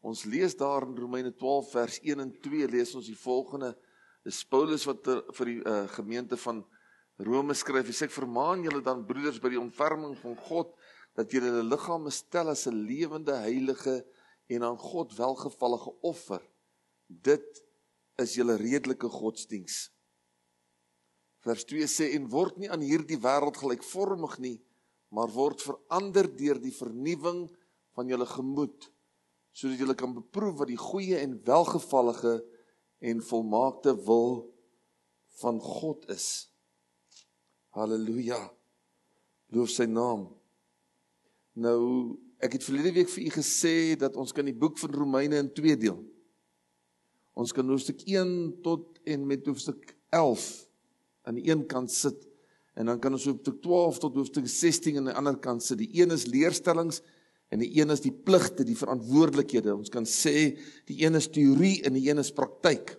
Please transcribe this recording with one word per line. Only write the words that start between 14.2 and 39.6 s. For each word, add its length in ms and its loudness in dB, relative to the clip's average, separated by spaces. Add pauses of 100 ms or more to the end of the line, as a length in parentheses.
en 140 0
aan 140 -2
God 380 -6
welgevallige 880 -2
offer. 400 -4 (680)
Dit 560 0 (540)
is 180 -2
julle 220 2
redelike 500 -2
godsdiens." 840 -8 (1600)
Vers 180 -2
twee 240 -4
sê, 260 0
"En 140 -4
word 300 0
nie 120 -10
aan 120 -4
hierdie 360 0
wêreld 380 2
gelykvormig 840 -4
nie, 220 -8 (480)
maar 220 -2
word 300 0
verander 760 0
deur 240 0
die 140 -6
vernuwing 760 -4 (460)
van 120 -6
julle 180 0
gemoed, 680 -4 (640)
sodat 260 -4
julle 160 2
kan 180 -4
beproef 440 -4
wat 100 0
die 80 -4
goeie 400 -2
en 300 -4
welgevallige 1000 4 (560)
en 220 -4
volmaakte 800 2
wil 500 2 (880)
van 220 -2
God 480 -8
is." 400 -8 (1200)
Halleluja. 840 -4 (960)
Loof 220 0